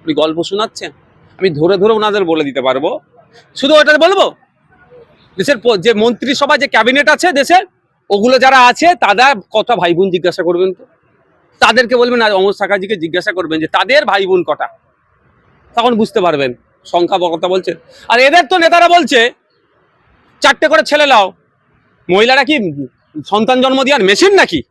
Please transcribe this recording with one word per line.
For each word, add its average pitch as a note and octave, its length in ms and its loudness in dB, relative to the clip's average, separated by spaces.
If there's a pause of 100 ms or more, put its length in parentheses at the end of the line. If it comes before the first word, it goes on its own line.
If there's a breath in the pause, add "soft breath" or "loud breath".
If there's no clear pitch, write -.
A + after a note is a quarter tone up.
আপনি D#3+ 140 -4
গল্প D#3+ 280 -2
শোনাচ্ছেন, G#3 500 -8 (460)
আমি F#3+ 120 -2
ধরে E3+ 260 -2
ধরে G#3 160 0
ওনাদের G#3 320 -2
বলে D#3+ 200 -2
দিতে C3+ 160 -6
পারবো। C3+ 400 -4 (560 soft breath)
শুধু C#4+ 180 0
ওটা D4+ 240 4
বলবো, E4 340 2 (1040)
দেশের A3 220 -2
প-, A#3 180 0
যে G#3 180 0
মন্ত্রিসভা, B3 640 -2
যে C#4 100 -4
ক্যাবিনেট B3+ 420 0
আছে D#4 240 0
দেশের, E4+ 340 0 (440)
ওগুলো A#3 280 2
যারা C4 280 6
আছে, D#4 340 2
তারা A#3 340 2 (160)
কটা A3 260 -2
ভাই F3 180 0
বোন F#3 160 0
জিজ্ঞাসা E3+ 320 -4
করবেন F3+ 300 -2
তো, - 120 -16 (760)
তাদেরকে A#3 380 0
বলবেন, B3 260 0
আর G#3+ 100 0
অমর F#3+ 200 0
শাখাজিকে G3 440 -4
জিজ্ঞাসা E3+ 360 -6
করবেন D#3+ 280 -4
যে D#3 60 -4
তাদের G3+ 380 0
ভাই G3 220 -2
বোন F3+ 200 0
কটা, - 220 -6 (1040)
তখন A#3 200 0
বুঝতে G#3+ 260 -2
পারবেন C#3+ 320 -2 (320)
সংখ্যা F3 340 -2
ব-, E3+ 180 -4
কথা F3+ 120 -6
বলছেন। F#3 260 -4 (340 loud breath)
আর A#3 120 2
এদের D4+ 260 2
তো F#4 120 -2
নেতারা E4+ 300 2
বলছে, C#4 440 2 (1080)
"চারটে C#4 280 0
করে D#4 180 2
ছেলে D4 200 0
লাও।" G#3 260 2 (760)
মহিলারা A#3+ 340 2
কি F3 420 -4 (400)
সন্তান A#3 360 0
জন্ম C4 220 0
দেওয়ার B3+ 200 0
মেশিন D#4+ 300 2
নাকি? D4+ 360 2